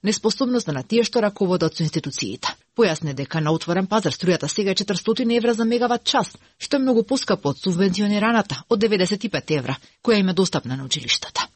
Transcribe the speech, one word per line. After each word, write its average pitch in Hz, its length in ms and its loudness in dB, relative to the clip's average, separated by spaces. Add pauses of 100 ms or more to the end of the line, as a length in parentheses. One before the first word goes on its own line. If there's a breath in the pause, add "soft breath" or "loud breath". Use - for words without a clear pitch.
неспособноста 226 680 0
на 135 100 -4
тие 233 220 2
што 233 160 0
раководат 180 560 0
со 165 80 0
институциите. 135 680 -6 (220)
Појасни 160 360 2
дека 139 280 -4
на 151 120 2
отворен 175 340 0
пазар 196 260 0
струјата 165 360 0
сега 196 220 -2
е 185 100 0
четиристотини 226 560 0
евра 233 180 2
за 226 100 0
мегават 240 400 0
час, - 280 0 (260 soft breath)
што - 180 -2
е 269 80 2
многу 240 200 4
поскапо 214 480 0
од - 80 -8
субвенционираната 202 1080 0
од 220 100 2
деветдесет 202 440 2
и 220 40 -4
пет 151 220 -4
евра, 131 260 0 (260 soft breath)
која 220 180 4
им 190 80 2
е 185 60 0
достапна 156 420 0
на 135 80 -8
училиштата. - 720 -4